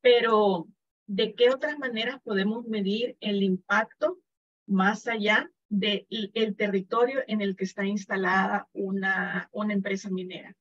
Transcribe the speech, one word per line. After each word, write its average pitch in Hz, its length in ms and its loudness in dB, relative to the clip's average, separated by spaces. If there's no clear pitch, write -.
Pero, 220 640 4
¿de 208 300 -2
qué 240 140 6
otras 302 280 -2
maneras 254 460 -6
podemos 214 420 -2
medir 214 540 -2
el 202 240 0
impacto 220 760 0
más 196 440 2
allá 220 420 0
del, 202 420 -2
el 220 460 -2
territorio 226 720 0
en 214 140 -2
el 196 160 -2
que 190 80 -4
está 196 200 -6
instalada 196 840 -2
una, 190 800 -4
una 208 220 -4
empresa 196 360 -4
minera? 185 520 -8